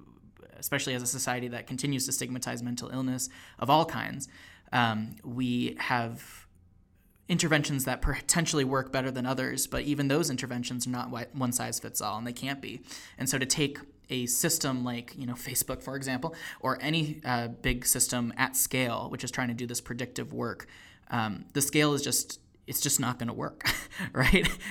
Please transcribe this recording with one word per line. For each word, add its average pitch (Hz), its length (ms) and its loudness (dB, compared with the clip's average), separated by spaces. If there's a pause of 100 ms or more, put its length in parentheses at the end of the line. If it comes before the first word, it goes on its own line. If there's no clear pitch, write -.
(600)
especially 139 340 0
as 123 100 0
a 120 40 -4
society 123 420 0
that 120 180 -8
continues 131 380 0
to - 60 -2
stigmatize 123 520 -4
mental 120 260 -4
illness 131 400 -2 (300)
of 117 100 2
all 156 160 8
kinds, 113 420 -4 (440)
um, 110 520 2
we 123 560 0
have 120 680 -4 (800)
interventions 151 580 2
that 123 160 0
potentially 151 640 2
work 131 280 2
better 160 180 2
than 127 160 -2
others, 127 400 0
but 127 180 -2
even 143 240 2
those 151 220 6
interventions 123 560 -2
are 127 40 0
not 123 160 -2
wi-, 120 280 -6
one 127 180 2
size 117 280 -2
fits - 220 -6
all, 104 160 -2
and 117 100 -6
they 123 60 -6
can't 135 280 -4
be. 110 200 -10 (360)
And 131 120 -2
so 143 80 2
to 131 80 2
take 143 340 2 (300)
a 127 160 -2
system 131 580 2
like, 120 340 -6
you 135 80 -6
know, 120 80 -4
Facebook, 127 480 -2
for 135 140 -8
example, 135 400 -2 (240)
or 127 220 0
any, 151 440 0
uh, 120 220 0
big 123 380 -2
system 123 520 2
at 131 180 2
scale, 120 540 2
which - 140 -6
is 120 80 -4
trying 127 160 0
to 120 60 0
do 120 120 -4
this 120 160 -4
predictive 120 520 -6
work, 117 340 -4 (420)
um, 110 440 -2
the 143 80 2
scale 147 320 6
is 139 80 2
just, - 380 -2 (280)
it's 139 140 -4
just 139 180 4
not 123 200 0
gonna 117 140 -4
work, - 360 -4 (220)
<laughs> - 220 -6
right? 170 340 6 (240)